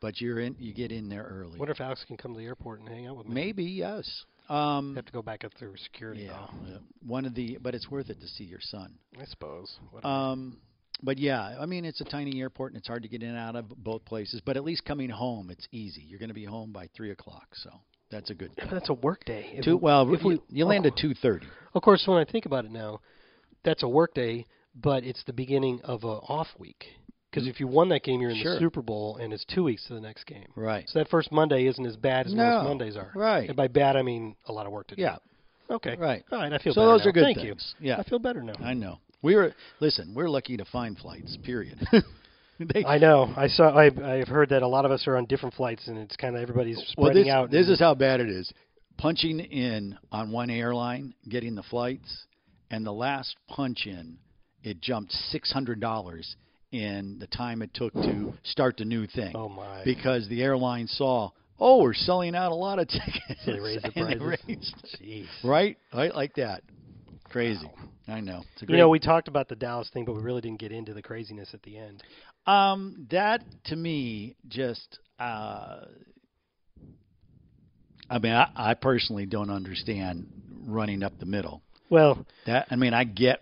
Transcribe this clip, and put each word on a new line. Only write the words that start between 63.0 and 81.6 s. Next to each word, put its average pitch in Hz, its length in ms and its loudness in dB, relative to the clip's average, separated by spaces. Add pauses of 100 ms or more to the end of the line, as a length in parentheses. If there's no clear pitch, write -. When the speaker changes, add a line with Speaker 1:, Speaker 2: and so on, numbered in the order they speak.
Speaker 2:
So - 80 -2
they 208 80 -6
raised 208 240 -6
the - 160 -6
Speaker 1:
And - 100 0
they 120 60 -2
Speaker 2:
prices? 220 320 -6
Speaker 1:
raised - 280 -10 (260)
Speaker 2:
Jeez. 104 260 -14 (160)
Speaker 1:
Right? 156 340 4 (160)
Right? 143 220 0
Like 143 200 -4
that. 110 280 -4 (640)
Crazy. 113 400 -2
Speaker 2:
Wow. 73 80 -18 (420)
Speaker 1:
I 110 60 -6
know. 90 220 -10 (100)
It's - 80 -20
a 110 100 -14
Speaker 2:
You 170 60 8
know, 170 100 12
Speaker 1:
great 160 40 10
Speaker 2:
we 160 80 6
talked 160 280 2
about 139 220 -2
the 120 80 -10
Dallas 120 320 -6
thing, 120 160 -8
but 117 100 -4
we 107 60 -6
really 123 180 -4
didn't 110 200 -8
get 107 120 -12
into 110 220 -10
the 104 80 -14
craziness 107 520 -14
at 107 100 -20
the 104 140 -20
end. 104 240 -20 (440)
Speaker 1:
Um, 196 640 2
that, 208 340 2 (220)
to 156 100 -6
me, 135 600 -6 (120)
just, 120 520 -6 (200)
uh, 107 580 -8 (2250)
I 117 100 -2
mean, 113 140 2
I, 117 220 6
I 113 200 2
personally 113 500 0
don't 104 240 -4
understand 95 800 -6 (400)
running 104 360 -2
up 98 160 -6
the 85 60 -10
middle. 95 380 -4 (260)